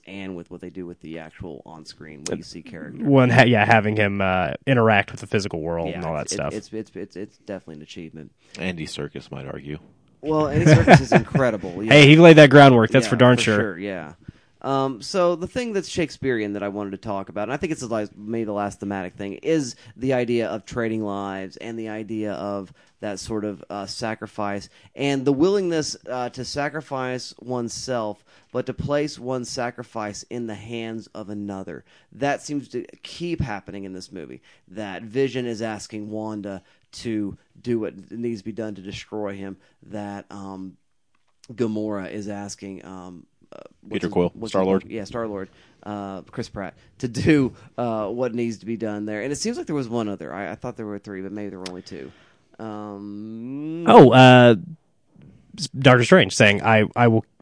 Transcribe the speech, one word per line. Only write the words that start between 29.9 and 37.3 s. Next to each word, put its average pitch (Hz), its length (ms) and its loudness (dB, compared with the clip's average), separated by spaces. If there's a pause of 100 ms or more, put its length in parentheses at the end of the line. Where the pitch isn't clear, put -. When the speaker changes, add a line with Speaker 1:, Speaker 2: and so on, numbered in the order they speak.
Speaker 1:
in 120 240 -10
the 107 80 -10
hands 113 580 -12
of 104 160 -14
another. 98 560 -12 (260)
That 139 300 -4
seems 143 280 -10
to 123 140 -8 (200)
keep 170 380 -8
happening 101 420 -10
in 95 100 -14
this 92 180 -16
movie, 69 300 -16 (280)
that 95 340 -12
Vision 123 420 -4
is 113 160 -8
asking 107 480 -10
Wanda 107 540 -10 (300)
to 107 440 -8 (240)